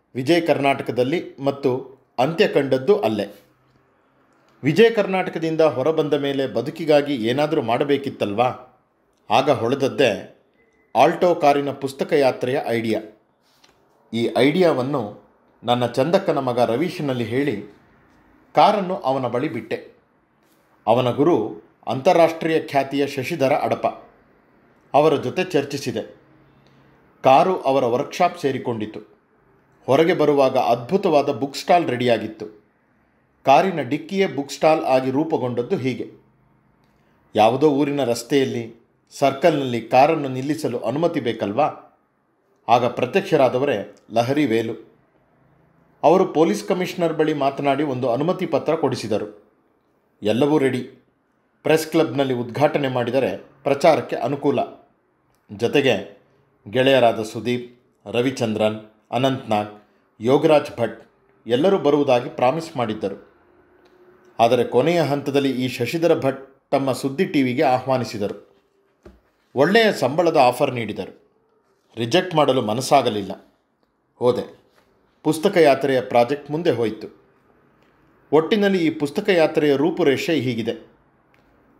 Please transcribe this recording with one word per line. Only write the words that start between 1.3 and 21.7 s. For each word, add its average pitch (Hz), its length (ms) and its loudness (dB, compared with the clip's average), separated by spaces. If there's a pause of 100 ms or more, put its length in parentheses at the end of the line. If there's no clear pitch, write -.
ಮತ್ತು 131 560 -4 (200)
ಅಂತ್ಯ 165 280 0
ಕಂಡದ್ದು 139 520 0
ಅಲ್ಲೇ. 104 460 -4 (1200)
ವಿಜಯ 170 260 4
ಕರ್ನಾಟಕದಿಂದ 180 720 -2
ಹೊರಬಂದ 151 520 0
ಮೇಲೆ 139 340 -2
ಬದುಕಿಗಾಗಿ 143 680 0
ಏನಾದರೂ 143 460 0
ಮಾಡಬೇಕಿತ್ತಲ್ವಾ? 123 1160 -2 (500)
ಆಗ 131 200 2
ಹೊಳೆದದ್ದೇ 117 920 0 (540)
ಆಲ್ಟೋ 170 400 4
ಕಾರಿನ 143 360 2
ಪುಸ್ತಕ 139 420 -6
ಯಾತ್ರೆಯ 131 540 0
ಐಡಿಯಾ. 113 340 -2 (1120)
ಈ 113 240 -2
ಐಡಿಯಾವನ್ನು 139 920 0 (340)
ನನ್ನ 120 220 0
ಚಂದಕ್ಕನ 147 520 0
ಮಗ 127 220 -2
ರವೀಶನಲ್ಲಿ 127 640 -2
ಹೇಳಿ 120 380 -4 (960)
ಕಾರನ್ನು 185 400 4
ಅವನ 131 320 -2
ಬಳಿ 123 220 -4
ಬಿಟ್ಟೆ. 110 380 -8 (1000)
ಅವನ 123 240 2
ಗುರು 120 380 2 (380)